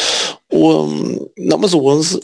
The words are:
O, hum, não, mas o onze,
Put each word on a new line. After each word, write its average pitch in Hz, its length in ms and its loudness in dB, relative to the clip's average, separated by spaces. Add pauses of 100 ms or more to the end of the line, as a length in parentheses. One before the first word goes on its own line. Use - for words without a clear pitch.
(500)
O, 156 340 4
hum, - 440 -4 (100)
não, 180 200 0
mas 190 160 0
o 147 100 2
onze, 151 400 0